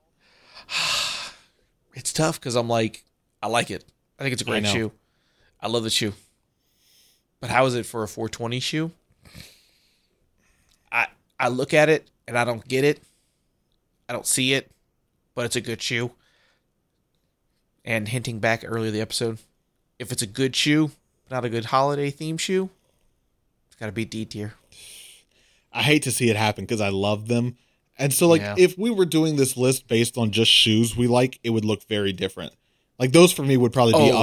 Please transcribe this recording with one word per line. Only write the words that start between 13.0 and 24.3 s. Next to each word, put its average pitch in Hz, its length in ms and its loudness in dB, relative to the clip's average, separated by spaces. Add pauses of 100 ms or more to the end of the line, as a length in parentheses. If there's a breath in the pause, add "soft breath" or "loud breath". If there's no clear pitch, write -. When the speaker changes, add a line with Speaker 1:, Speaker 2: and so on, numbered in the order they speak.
Speaker 1:
I - 40 -10
don't 120 140 -8
see 131 280 0
it, - 160 -4 (640)
but 120 120 -4
it's 113 100 -4
a 123 40 -2
good 113 220 -8
shoe. 120 300 -4 (1700)
And 113 240 -4
hinting 117 300 -6
back 113 260 -2
earlier 113 240 -4
in 107 60 -4
the 104 60 -2
episode, 113 380 -6 (600)
if 127 140 -10
it's 120 100 -4
a 120 40 -4
good 127 280 -2
shoe, 147 380 2 (380)
not 127 140 -4
a 123 60 -4
good 113 160 -4
holiday 143 440 0
theme 160 280 -8
shoe, 190 320 -2 (960)
it's - 100 -20
gotta 107 160 -10
be 110 120 -6
D 110 200 -10
tier. 104 300 -10 (1160 loud breath)